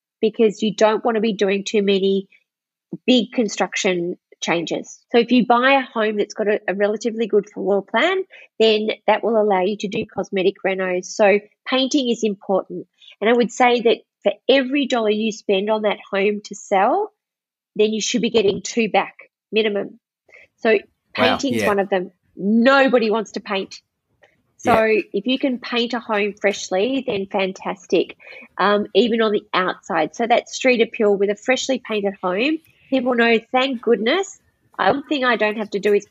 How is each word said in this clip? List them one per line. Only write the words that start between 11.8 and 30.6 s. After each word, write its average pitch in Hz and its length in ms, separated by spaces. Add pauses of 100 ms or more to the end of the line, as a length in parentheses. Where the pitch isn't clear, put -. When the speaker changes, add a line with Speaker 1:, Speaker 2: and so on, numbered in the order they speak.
Speaker 1:
is 226 140
important. 190 640 (340)
And 202 80
I 240 40
would 240 180
say 240 300
that 220 180 (240)
for 202 100 (160)
every 262 380
dollar 226 240
you 214 200
spend 202 380
on 220 140
that 202 160 (120)
home 208 340
to 202 100
sell, 262 580 (600)
then 214 180
you 220 80
should 202 200
be 233 100
getting 196 300
two 220 280
back 185 260 (360)
minimum. 214 480 (580)
So 226 140
Speaker 2:
Wow. 220 80 (580)
Speaker 1:
painting's 247 240
Speaker 2:
Yeah. 202 60
Speaker 1:
one 202 120
of 196 100
them. 185 220 (240)
Nobody 233 760
wants 208 240
to 240 80
paint. - 380 (760)
So 226 280
Speaker 2:
Yeah. 220 160 (120)
Speaker 1:
if 202 140
you 262 120
can 254 200
paint 240 340
a 240 60
home 208 340
freshly, 208 720
then 196 200
fantastic, 190 880 (420)
um, 208 360
even 226 280
on 220 100
the 208 120 (100)
outside. 175 640
So 233 120
that - 220
street 247 320